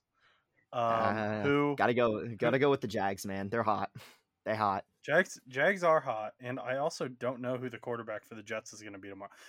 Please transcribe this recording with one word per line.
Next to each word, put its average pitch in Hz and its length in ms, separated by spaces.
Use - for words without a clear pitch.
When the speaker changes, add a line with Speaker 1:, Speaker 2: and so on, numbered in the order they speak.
Speaker 1:
Um, 127 100
Speaker 2:
Uh, 107 640
Speaker 1:
who 143 320
Speaker 2:
gotta 117 180
go, 113 320
gotta 120 200
Speaker 1:
who 131 40
Speaker 2:
go 143 80
with 135 120
the 127 60
Jags, 101 380
man. 98 240
They're 117 140
hot. 101 280
They 107 100
hot. 101 300
Speaker 1:
Jags, 170 440
Jags 160 360
are 160 160
hot, 110 400
and 127 200
I 123 180
also 143 300
don't 123 340
know 127 160
who 123 120
the 117 100
quarterback 113 440
for - 120
the 110 80
Jets 110 280
is 107 100
gonna 104 180
be 98 100
tomorrow. 98 220